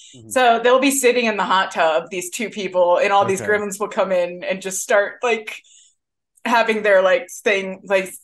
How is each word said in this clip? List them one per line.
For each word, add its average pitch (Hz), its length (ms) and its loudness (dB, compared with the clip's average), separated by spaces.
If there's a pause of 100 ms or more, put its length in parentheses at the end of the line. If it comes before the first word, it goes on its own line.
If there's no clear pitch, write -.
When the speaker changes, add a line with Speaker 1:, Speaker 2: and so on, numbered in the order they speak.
(140)
Speaker 1:
Mm-hmm. 113 160 -20
Speaker 2:
So 233 320 2
they'll 247 160 4
be 269 140 2
sitting 247 320 2
in 214 120 0
the 190 80 -2
hot 185 280 0
tub, 165 380 0
these 180 200 -8
two 220 200 -8
people, 180 480 2
and 196 140 0
all 196 120 4
these 190 180 -2
Speaker 1:
Okay. 202 80 -2
Speaker 2:
gremlins 208 300 -4
will 202 80 -4
come 190 240 -2
in 175 320 -4
and 190 180 -6
just 185 200 -8
start, 202 400 0
like, 226 380 -4 (840)
having 220 360 0
their, 196 200 4
like, 180 260 0 (140)
thing, 196 420 -4
like, 190 260 -2 (140)